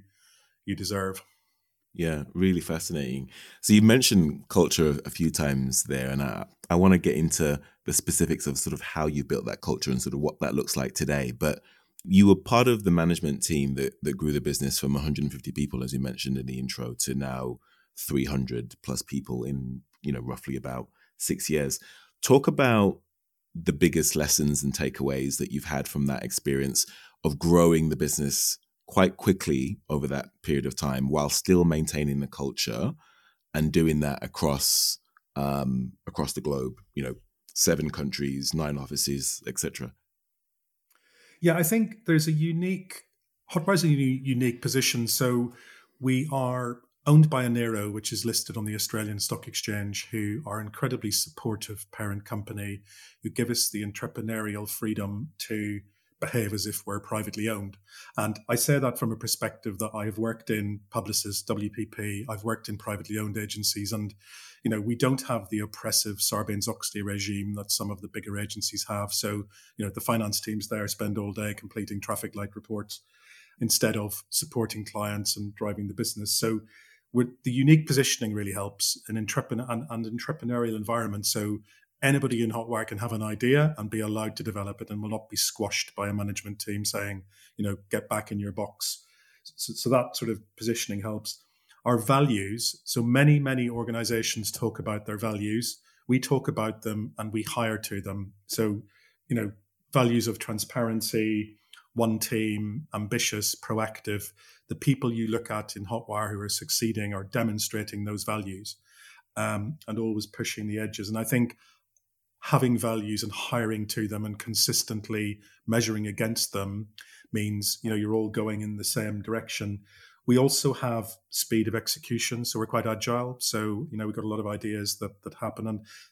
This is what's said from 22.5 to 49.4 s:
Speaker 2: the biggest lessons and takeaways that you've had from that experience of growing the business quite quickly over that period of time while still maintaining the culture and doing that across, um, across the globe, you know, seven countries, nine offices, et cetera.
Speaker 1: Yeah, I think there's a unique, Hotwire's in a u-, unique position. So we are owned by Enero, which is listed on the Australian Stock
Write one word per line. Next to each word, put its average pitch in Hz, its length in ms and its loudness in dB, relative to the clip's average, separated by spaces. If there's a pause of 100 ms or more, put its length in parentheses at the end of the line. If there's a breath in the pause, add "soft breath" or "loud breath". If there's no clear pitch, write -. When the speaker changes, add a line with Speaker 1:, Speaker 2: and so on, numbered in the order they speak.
Speaker 2:
the 82 140 0
biggest 78 420 4
lessons 73 460 2
and 69 100 0
takeaways 67 640 -2
that - 140 -4
you've 73 140 -4
had 71 220 -4
from 71 180 -2
that 69 180 -2
experience 67 640 0 (380 loud breath)
of 73 160 0
growing 85 500 8
the 76 60 0
business 71 640 0 (260)
quite 92 320 4
quickly 78 640 2 (100)
over 71 160 -2
that 69 240 -4 (140)
period 69 240 0
of 65 80 -6
time 67 340 0
while 73 180 2
still 87 380 6
maintaining 76 540 2
the 69 80 -2
culture 69 640 -4 (640 soft breath)
and 78 160 2
doing 80 280 6
that 71 240 -2
across, - 760 0 (360)
um, 65 580 0 (120)
across - 280 -4
the 65 80 -8
globe, 65 320 -2 (200)
you 71 80 -6
know, 64 140 -6 (320)
seven 76 420 2
countries, 69 640 -4
nine 76 240 -2
offices, 69 720 -4
et - 100 -8
cetera. - 340 -6 (1500 soft breath)
Speaker 1:
Yeah, 165 160 6
I 175 60 4
think 220 420 2
there's 160 220 6
a 160 40 2
unique, 170 760 -2 (480)
Hotwire's 180 300 4
in 165 60 6
a 151 40 8
u-, 131 300 4
unique 123 380 2
position. 120 460 2
So 123 460 2 (460 loud breath)
we 131 320 2
are 127 500 -2 (240)
owned 151 240 10
by 127 160 2
Enero, 113 440 0
which 104 220 -6
is 104 140 -4
listed - 320 -2
on 107 80 -6
the 107 100 -4
Australian 107 420 -4
Stock - 300 -4